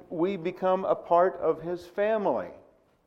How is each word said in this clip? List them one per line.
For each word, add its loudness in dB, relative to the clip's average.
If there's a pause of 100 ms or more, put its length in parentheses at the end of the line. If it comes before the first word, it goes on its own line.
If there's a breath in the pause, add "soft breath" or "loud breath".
we -2
become -2
a 2
part 2
of 0
his -6
family, 0 (580)